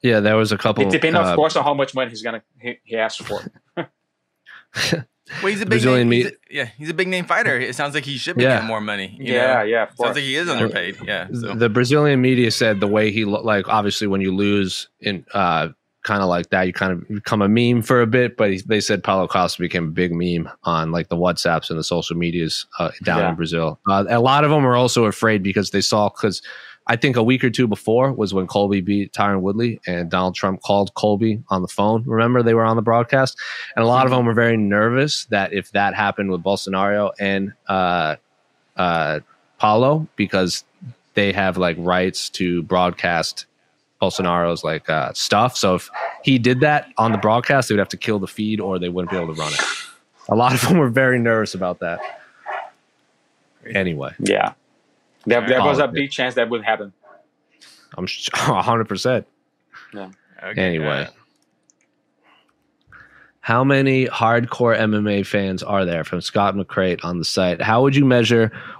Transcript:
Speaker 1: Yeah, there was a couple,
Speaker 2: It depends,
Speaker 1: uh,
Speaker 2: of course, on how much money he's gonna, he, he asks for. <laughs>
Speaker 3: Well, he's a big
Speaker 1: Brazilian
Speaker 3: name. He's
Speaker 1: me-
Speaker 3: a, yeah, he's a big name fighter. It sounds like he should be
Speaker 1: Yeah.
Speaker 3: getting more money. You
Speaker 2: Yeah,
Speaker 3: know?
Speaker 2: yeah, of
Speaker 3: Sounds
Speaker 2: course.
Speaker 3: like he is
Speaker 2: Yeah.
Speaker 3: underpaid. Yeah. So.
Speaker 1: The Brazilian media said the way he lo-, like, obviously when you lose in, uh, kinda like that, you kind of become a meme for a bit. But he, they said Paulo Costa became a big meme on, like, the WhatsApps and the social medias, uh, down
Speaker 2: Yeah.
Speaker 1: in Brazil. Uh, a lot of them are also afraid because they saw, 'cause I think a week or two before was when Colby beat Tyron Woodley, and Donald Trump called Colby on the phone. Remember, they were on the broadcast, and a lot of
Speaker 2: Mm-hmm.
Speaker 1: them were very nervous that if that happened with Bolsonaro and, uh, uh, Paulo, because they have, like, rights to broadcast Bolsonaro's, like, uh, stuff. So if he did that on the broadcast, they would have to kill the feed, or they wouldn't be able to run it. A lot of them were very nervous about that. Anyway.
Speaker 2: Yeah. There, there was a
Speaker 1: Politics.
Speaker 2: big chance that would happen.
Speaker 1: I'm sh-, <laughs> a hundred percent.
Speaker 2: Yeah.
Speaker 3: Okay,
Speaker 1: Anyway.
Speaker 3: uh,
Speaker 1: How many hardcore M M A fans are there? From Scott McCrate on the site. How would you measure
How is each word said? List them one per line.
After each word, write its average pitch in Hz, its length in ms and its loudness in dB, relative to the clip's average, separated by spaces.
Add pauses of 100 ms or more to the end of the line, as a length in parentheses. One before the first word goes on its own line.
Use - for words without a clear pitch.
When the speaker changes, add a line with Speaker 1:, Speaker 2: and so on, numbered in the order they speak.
Speaker 1:
Yeah, 117 180 4
there 107 160 4
was 110 160 2
a 101 60 -2
couple, 107 260 2
Speaker 2:
It 98 60 0
depends, 160 260 2
Speaker 1:
uh, 175 60 4
Speaker 2:
of 180 140 2
course, 156 180 2
on 156 100 2
how 147 80 2
much 139 220 -2
money 127 160 -2
he's 110 120 -14
gonna, 113 200 -8 (180)
he, 123 220 -10
he 113 140 -8
asks 110 280 -2
for. 104 160 -6 (360)
<laughs> - 1300 -8 (360)
Speaker 3:
Well, 196 80 0
he's 208 120 -2
a - 20 -4
big 185 60 -4
Speaker 1:
Brazilian 123 400 4
Speaker 3:
name. 120 140 4
He's 120 80 -6
Speaker 1:
me- - 40 -20 (140)
Speaker 3:
a, - 40 -18
yeah, 139 100 -4 (120)
he's 151 140 -10
a 170 40 -4
big 185 140 -2
name 185 160 -4
fighter. 170 340 0
It 123 160 -4
sounds 143 200 -6
like 147 100 -4
he 135 140 -8
should - 180 -6
be 120 60 2
Speaker 1:
Yeah. 127 140 4
Speaker 3:
getting 110 120 -2
more 110 140 -4
money. 98 360 -6
You 120 160 -6
Speaker 2:
Yeah, 127 200 2
Speaker 3:
know? 117 80 2
Speaker 2:
yeah, 113 220 0
of - 60 -10
Speaker 3:
Sounds - 60 -20
Speaker 2:
course. 120 200 0
Speaker 3:
like 143 80 -4
he 135 120 -2
is 175 120 -2
Speaker 2:
Yeah. 165 40 -2
Speaker 3:
underpaid. 101 520 -2
Yeah. 95 280 -6
So. 113 220 -6
Speaker 1:
The 117 160 2
Brazilian 131 500 4
media 123 300 4
said 107 300 0
the 104 80 0
way 107 240 2
he 110 120 -2
lo-, 101 160 -2
like, 107 280 0
obviously 104 400 0
when 98 120 0
you 95 140 0
lose 101 540 0 (120)
in, 98 320 -6
uh, 82 360 0 (360)
kinda 101 220 0
like 87 240 0
that, 92 160 2
you 90 60 -2
kind 95 200 -2
of 87 160 -8
become 104 320 -2
a 98 80 4
meme 120 340 4
for 123 200 4
a 117 40 2
bit. 123 300 0
But 107 160 2
he, 95 140 -4
they 107 140 0
said 98 240 -2
Paulo 95 220 0
Costa 90 360 0
became 87 260 -2
a - 40 -6
big 87 200 0
meme 85 380 -2 (140)
on, 80 280 -2
like, 82 160 -4
the 87 80 -4
WhatsApps 85 540 0
and 82 80 -6
the 78 60 -6
social 85 320 -4
medias, 85 500 -4 (120)
uh, 82 120 -4 (120)
down 87 180 0
Speaker 2:
Yeah. 95 100 0
Speaker 1:
in 82 60 -4
Brazil. 82 520 -4
Uh, 98 220 2
a 117 100 2
lot 135 240 4
of 147 60 2
them 147 160 4
are 123 100 4
also 123 300 2
afraid 107 360 0
because 95 280 -2
they 101 100 0
saw, 104 300 2
'cause - 320 -4 (420)
I 120 120 0
think 127 180 0
a 117 80 2
week 123 220 2
or 123 60 4
two 123 180 0
before 117 440 0
was 104 220 -2
when 92 140 -2
Colby 101 320 2
beat 101 320 -2
Tyron 101 280 0
Woodley, 107 460 -2
and 87 240 -4
Donald 92 240 0
Trump 95 280 -4
called 101 320 0
Colby 107 540 0
on 95 140 0
the 87 60 -6
phone. 110 360 0
Remember, 120 380 2
they 113 120 4
were 113 100 4
on 113 100 2
the 113 80 0
broadcast, 117 560 2 (380)
and 113 80 2
a - 20 4
lot 127 180 4
of 131 60 2
Speaker 2:
Mm-hmm. 127 80 2
Speaker 1:
them 120 80 2
were 117 80 2
very 117 220 4
nervous 113 680 0
that 98 260 0
if 98 180 -6
that 101 240 0
happened 98 380 -2
with 87 100 -4
Bolsonaro 98 800 0
and, 98 320 -2 (160)
uh, 87 480 0 (600)
uh, 80 440 0 (400)
Paulo, 131 560 2
because 92 480 -2 (500)
they 101 180 0
have, 95 240 0
like, 90 220 0
rights 90 520 -2
to 87 340 -2
broadcast 87 840 0 (540)
Bolsonaro's, 87 640 0
like, 78 260 -6
uh, 71 220 -2
stuff. - 440 0
So 92 200 2
if - 120 -6 (360)
he 135 120 4
did 123 260 2
that 147 260 2 (100)
on 113 140 2
the 107 60 -2
broadcast, 120 500 2
they 107 80 2
would - 20 4
have 98 120 0
to - 60 -10
kill 107 220 -2
the 92 80 -4
feed, 107 320 -4
or 95 220 -4
they 90 80 -4
wouldn't 87 240 -4
be 95 40 -4
able 82 160 -4
to 78 80 -8
run 76 120 -4
it. 73 100 -2 (680)
A - 60 2
lot 120 180 4
of 127 100 0
them 175 160 4
were 143 120 4
very 127 300 2
nervous 113 340 0
about 90 240 -4
that. 85 220 -6 (1700)
Anyway. 85 460 -2
Speaker 2:
Yeah. 50 360 0 (720)
There, 117 220 2
there 127 160 2
was 139 160 4
a 147 40 4
Speaker 1:
Politics. 123 200 -2
Speaker 2:
big 139 80 -4
chance 127 240 -4
that 117 160 0
would 113 140 -4
happen. 104 280 -2 (1040)
Speaker 1:
I'm 90 120 -6
sh-, - 220 -8
<laughs> - 40 -10
a 110 260 0
hundred 113 280 0
percent. 113 360 0 (680)
Speaker 2:
Yeah. 98 160 -14 (320)
Speaker 3:
Okay, 95 180 -6
Speaker 1:
Anyway. 78 480 -2
Speaker 3:
uh, - 20 -18 (2250)
Speaker 1:
How 120 240 2
many 135 420 4
hardcore 117 720 2
M 110 180 2
M 104 140 0
A 101 160 2
fans 95 400 -2
are 98 200 0
there? 85 200 -2
From 90 160 -6
Scott 101 340 0
McCrate 92 500 -2
on 87 140 -6
the 80 60 -4
site. 90 360 0
How 113 220 2
would 135 140 4
you 143 80 6
measure 117 480 4 (280)